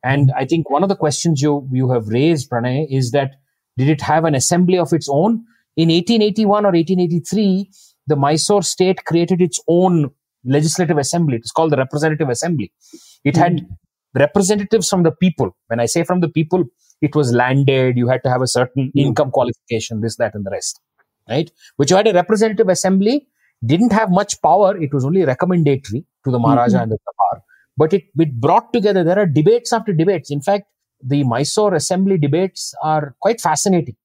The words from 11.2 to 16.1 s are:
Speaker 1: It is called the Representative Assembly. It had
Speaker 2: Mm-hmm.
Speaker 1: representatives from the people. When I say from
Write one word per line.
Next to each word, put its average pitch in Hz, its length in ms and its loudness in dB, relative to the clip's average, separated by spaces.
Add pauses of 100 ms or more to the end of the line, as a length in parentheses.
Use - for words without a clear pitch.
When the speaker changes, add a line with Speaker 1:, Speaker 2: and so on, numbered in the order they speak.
Speaker 1:
It 113 60 -8
is - 80 -12
called 160 200 0
the 143 60 0
Representative 151 520 -2
Assembly. 139 420 -4 (520)
It 139 120 0
had 175 220 2
Speaker 2:
Mm-hmm. - 600 -12
Speaker 1:
representatives 202 680 0
from 185 160 0
the 160 80 2
people. 151 440 -2 (120)
When 117 120 -4
I 117 80 0
say 170 160 -2
from 180 180 0